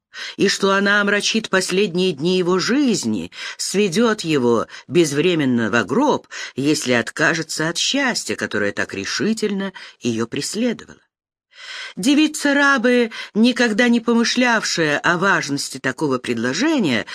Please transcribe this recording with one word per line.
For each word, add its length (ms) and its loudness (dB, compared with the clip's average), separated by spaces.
и 120 2
что 240 2
она 280 2
омрачит 500 0
последние 640 0
дни 260 0
его 200 2
жизни, 720 0
сведет 640 0
его 440 2
безвременно 800 2
во 140 2
гроб, 440 0
если 360 0
откажется 760 -2
от 80 -6
счастья, 600 -2
которое 360 -2
так 220 -6
решительно 800 -4
ее 260 -2
преследовало. 760 -6
Девица-рабы, 1120 2
никогда 540 2
не 120 4
помышлявшая 960 0
о 200 2
важности 600 -2
такого 400 -2
предложения, 960 0